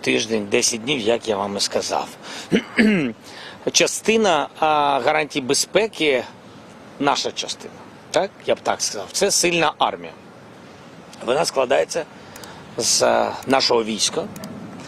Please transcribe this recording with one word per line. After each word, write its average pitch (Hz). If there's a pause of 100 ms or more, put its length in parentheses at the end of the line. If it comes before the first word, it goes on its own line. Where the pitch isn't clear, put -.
тиждень, 113
десять 117
днів, 139
як 113
я 107
вам 101
і 101
сказав. 92 (720)
<clears throat> -
Частина, 180 (100)
а, 160 (380)
гарантій 151
безпеки, 139 (760)
наша 135
частина, - (360)
так, 180 (160)
я 127
б -
так 104
сказав, 98
це 196
сильна 170
армія. 87 (1120)
Вона 139
складається 147 (720)
з, -
а, 113 (140)
нашого 131
війська, 110 (640)